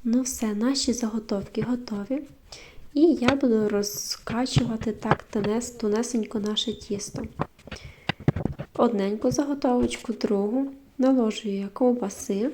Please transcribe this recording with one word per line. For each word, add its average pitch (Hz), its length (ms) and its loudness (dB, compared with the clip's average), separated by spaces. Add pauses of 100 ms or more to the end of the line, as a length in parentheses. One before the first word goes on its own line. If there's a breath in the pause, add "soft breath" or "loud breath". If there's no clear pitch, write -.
Ну 240 180 4
все, 226 320 -2
наші 247 400 2
заготовки 220 680 -2
готові. 233 600 -2 (720 loud breath)
І 285 80 4
я 277 340 6
буду 220 340 4
розкачувати 226 1200 -2
так 214 320 -2
тонес-, 214 540 -2
тонесенько 220 640 0
наше 214 340 -2
тісто. - 500 -8 (1500 loud breath)
Одненьку 214 580 2
заготовочку, 254 840 0
другу, 214 580 0 (260)
наложую 226 580 2
я 196 120 -4
ковбаси 233 880 0